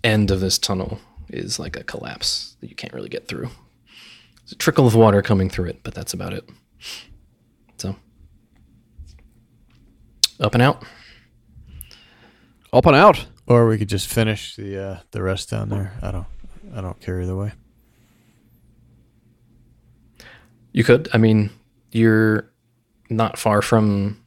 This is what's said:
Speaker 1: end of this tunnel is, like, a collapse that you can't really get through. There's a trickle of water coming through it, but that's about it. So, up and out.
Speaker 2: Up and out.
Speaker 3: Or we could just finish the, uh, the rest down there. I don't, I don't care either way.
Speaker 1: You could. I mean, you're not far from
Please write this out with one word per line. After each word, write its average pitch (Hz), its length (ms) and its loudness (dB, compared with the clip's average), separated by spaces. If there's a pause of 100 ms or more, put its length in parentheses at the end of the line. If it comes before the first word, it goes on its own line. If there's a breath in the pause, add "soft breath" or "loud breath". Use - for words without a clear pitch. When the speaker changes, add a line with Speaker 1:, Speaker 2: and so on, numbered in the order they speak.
Speaker 1:
end 107 260 2
of 95 100 2
this 95 200 -2
tunnel 95 400 -6 (300)
is, - 280 -10
like, - 180 -12
a - 80 -14
collapse - 760 -8
that - 100 -18
you - 60 -20
can't - 180 -14
really 53 160 -12
get - 180 -12
through. - 220 -10 (920 soft breath)
There's - 100 -20
a - 40 -18
trickle 147 300 0
of 113 80 4
water 107 280 6
coming 95 280 0
through 90 160 -6
it, - 180 -12
but - 120 -12
that's - 180 -12
about 90 200 -10
it. - 140 -12 (1300 loud breath)
So, 95 180 -8 (2500)
up 107 140 -2
and 120 80 4
out. 139 220 2 (1900 soft breath)
Speaker 2:
Up 123 140 4
and 151 100 8
out. 180 300 8 (220)
Speaker 3:
Or 120 200 6
we 110 100 2
could 104 120 -4
just - 180 -4
finish 110 480 -2
the, 98 280 -10
uh, 98 160 -10 (120)
the 101 120 -6
rest 95 260 -4
down 107 200 -6
there. 98 320 -6
I 95 100 -8
don't, 95 140 -8 (500)
I 101 60 -10
don't 90 180 -10
care 92 220 -6
either 92 140 -6
way. 101 180 -6 (3250 soft breath)
Speaker 1:
You 120 100 0
could. 131 300 4
I 113 40 2
mean, 110 340 4 (400)
you're 110 600 2 (580)
not 110 300 -2
far 104 220 2
from 104 640 2